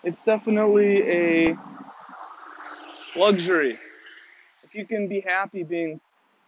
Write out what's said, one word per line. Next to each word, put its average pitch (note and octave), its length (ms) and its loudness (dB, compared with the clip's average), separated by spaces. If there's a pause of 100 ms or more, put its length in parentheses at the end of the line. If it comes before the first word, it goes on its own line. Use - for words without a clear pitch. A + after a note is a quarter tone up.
It's F3 200 -8
definitely G#3 840 4
a E3 480 2 (1600)
luxury. E3+ 640 4 (880)
If - 100 -20
you G#3 100 -10
can G#3 220 -4
be G3 140 -4
happy F#3+ 420 -4
being E3 380 -6 (480)